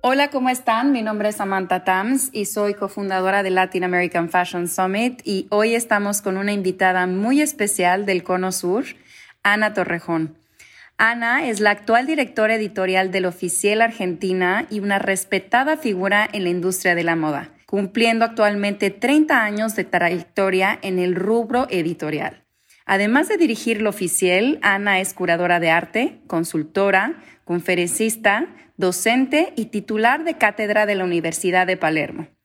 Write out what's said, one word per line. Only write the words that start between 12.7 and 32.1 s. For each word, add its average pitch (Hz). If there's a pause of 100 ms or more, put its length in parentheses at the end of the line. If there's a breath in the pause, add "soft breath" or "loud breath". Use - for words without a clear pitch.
del 185
Oficial 185
Argentina 185
y 214
una 196
respetada 202
figura 202
en 196
la 175
industria 180
de 170
la 165
moda, 151 (140 soft breath)
cumpliendo 226
actualmente 208
treinta 285
años 214
de 190
trayectoria 185
en 185
el 180
rubro 226
editorial. 156 (400 soft breath)
Además 214
de 427
dirigir 226
El 220
Oficial, 196
Ana 196
es 190
curadora 175
de 170
arte, 170
consultora, 190 (220 loud breath)
conferencista, 190 (220 loud breath)
docente 220
y 220
titular 220
de 320
cátedra 208
de 202
la 185
Universidad 175
de 185
Palermo. 160 (160)